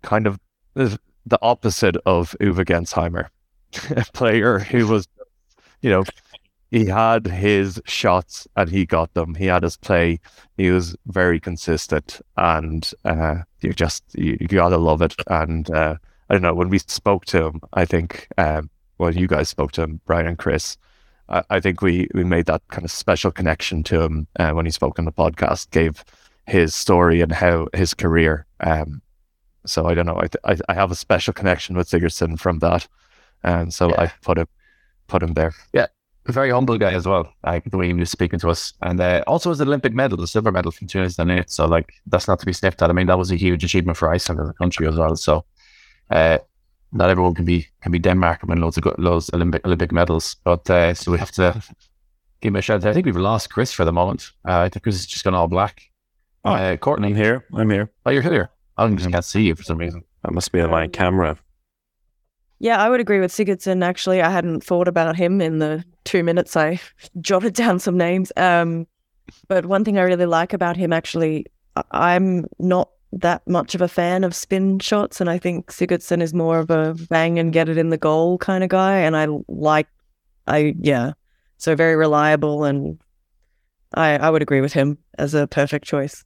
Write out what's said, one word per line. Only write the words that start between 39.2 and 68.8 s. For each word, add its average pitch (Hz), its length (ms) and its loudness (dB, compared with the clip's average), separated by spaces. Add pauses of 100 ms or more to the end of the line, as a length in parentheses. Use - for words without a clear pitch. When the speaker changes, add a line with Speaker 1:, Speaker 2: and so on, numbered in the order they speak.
Speaker 2:
also 165 220 0
has 151 120 -2
an 143 60 0
Olympic 135 260 0
medal, 123 240 0
the 87 120 -6
silver 110 240 0
medal 90 180 -2
from - 160 -14
two 95 160 -2
thousand 87 300 -2
eight. 90 180 -2
So, - 160 0
like, 82 280 0 (120)
that's - 220 -2
not 92 100 2
to - 80 -8
be 92 60 -2
sniffed - 280 -2
at. 85 100 4
I - 20 2
mean, 90 160 2
that 92 100 4
was 92 140 -2
a - 40 2
huge 87 280 0
achievement 87 340 0
for 80 100 0
Iceland 85 320 -2
as 76 80 -4
a - 40 -8
country 85 340 -2
as 80 80 0
well. 80 220 0
So, 80 280 0 (680)
uh, 82 280 4 (540)
not 90 180 0
everyone 90 240 2
can 85 100 -2
be, 85 220 0 (140)
can 87 120 -6
be 87 60 0
Denmark 87 440 2
and 92 80 -6
win 85 100 0
loads 82 160 -2
of 80 80 -4
go-, - 140 2
loads 85 340 0
Olympic, 85 320 0
Olympic 85 280 0
medals. 85 520 0
But, 87 260 0
uh, 87 240 4
so - 180 -8
we 85 60 0
have 82 140 -6
to 90 300 0 (380)
Speaker 1:
<laughs> - 400 -20
Speaker 2:
give 113 100 -2
him 98 60 -2
a 92 60 -2
shout. 101 220 0
I 107 80 2
think 175 140 0
we've 101 100 0
lost 101 340 0
Chris 123 220 -2
for 90 120 0
the 82 80 2
moment. 87 380 -2 (160)
Uh, 90 140 2
I 87 80 2
think - 140 -8
Chris 104 140 -2
has 87 100 -8
just - 180 -10
gone 95 100 2
all 85 140 2
black. 92 340 -2 (600)
Speaker 3:
Oh, - 80 0
Speaker 2:
Uh, 92 240 0
Courtney. 104 320 -2
Speaker 3:
I'm 104 80 0
here. 110 280 0 (100)
I'm 110 160 2
here. 104 200 0 (140)
Speaker 2:
Oh, 127 60 0
you're 135 120 2
here. 147 280 0 (260)
I 110 120 2
just 104 160 0
Speaker 3:
Mm-hmm. 90 80 -2
Speaker 2:
can't 87 120 0
see 104 180 0
you 87 120 4
for - 80 -12
some 82 160 -6
reason. 85 240 -8 (220)
Speaker 3:
That 85 80 -4
must 87 200 -4
be 90 80 2
on 82 100 2
my 82 180 0
camera. 90 480 0 (1200)
Speaker 4:
Yeah, 226 240 2
I 220 80 4
would 254 100 4
agree 202 200 2
with 180 120 0
Sigurdsson, 190 520 0
actually. 185 380 0
I 165 80 4
hadn't 170 320 -2
thought 175 260 0
about 165 280 0
him 185 240 2
in 160 180 0
the 156 260 -2 (200)
two 180 180 0
minutes 170 340 0
I 160 240 0 (200)
<laughs> - 200 -16
jotted 190 340 0
down 226 260 2
some 180 160 0
names. 180 400 0
Um, 170 500 2 (640)